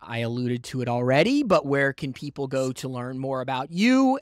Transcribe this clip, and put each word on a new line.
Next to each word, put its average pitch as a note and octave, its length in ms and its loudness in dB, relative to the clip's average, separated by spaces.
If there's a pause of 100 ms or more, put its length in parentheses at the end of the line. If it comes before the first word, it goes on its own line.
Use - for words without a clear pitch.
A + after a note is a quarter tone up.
I A#2 160 -6
alluded A#2+ 460 -2
to B2+ 160 -6
it A#2+ 60 -4
already, C3+ 540 2
but F3+ 240 2
where C#3 260 2
can C3 220 -8
people C#3 340 -8
go C3 260 -2
to C3 140 -10
learn B2+ 300 -8
more C3 240 -4
about C3 300 -6
you C4 500 4